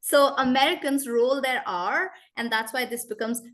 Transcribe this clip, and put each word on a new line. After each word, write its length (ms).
So 340
Americans 720
roll 340
their 240
R, 460
and 160
that's 220
why 120
this 200
becomes 360